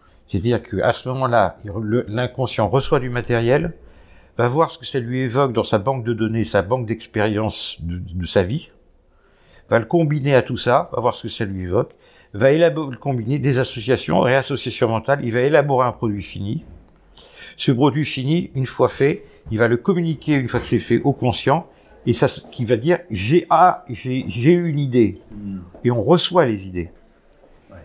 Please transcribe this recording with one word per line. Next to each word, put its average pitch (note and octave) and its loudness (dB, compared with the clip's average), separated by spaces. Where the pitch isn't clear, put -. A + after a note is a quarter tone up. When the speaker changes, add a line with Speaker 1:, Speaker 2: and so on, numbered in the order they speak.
Speaker 1:
C'est-à-dire G#2 -2
qu'à G2 -2
ce - -6
moment-là, A#2+ 0
il G#2+ -12
re-, G2+ -8
le, A2 -2
l'inconscient A#2+ -2
reçoit C3+ 2
du B2+ -6
matériel, B2 0
va A#2+ 2
voir D3+ 0
ce - -16
que B2 -16
ça C#3 -4
lui B2 -4
évoque C3 0
dans A2 2
sa - 0
banque B2 -2
de A#2 -2
données, A2 0
sa G2+ 0
banque A#2+ -2
d'expérience G#2+ -2
de, E2+ -6
de F2+ -8
sa F#2+ 2
vie, A2+ -6
va A2+ 4
le A2+ -4
combiner D3 0
à B2+ 6
tout B2 -4
ça, C3 2
va A2+ -4
voir A#2 0
ce - -18
que A#2 -8
ça A2 -6
lui F#2+ -6
évoque, F#2 -2
va A#2+ 4
élabo-, D#3 2
le A#2+ -12
combiner, B2+ -2
des C3 2
associations, - 0
réassociation B2+ 0
mentale, A2+ 0
il A#2+ -4
va B2 2
élaborer C#3 4
un A#2+ -2
produit G#2 -4
fini. A2 -8
Ce - 0
produit C#3 2
fini, D3+ -2
une B2+ -2
fois B2 0
fait, - 0
il G#2+ -4
va A#2 4
le F3+ 2
communiquer E3 0
une C3 0
fois A#2+ -2
que - -8
c'est A#2+ 0
fait A#2 0
au C#3 2
conscient, C3 0
et B2 2
ça, C#3 2
qui - -6
va A#2 2
dire, « D#3 2
J'ai, A2 2
ah, F3 4
j'ai, B2+ -6
j'ai B2 4
eu F3 2
une D3 -2
idée. » A#2+ 2
Speaker 2:
Hmm. G2+ -10
Speaker 1:
Et A#2+ 4
on A#2+ 0
reçoit E3+ 4
les G#2 -2
idées. F2+ -6
Speaker 2:
Ouais. - -20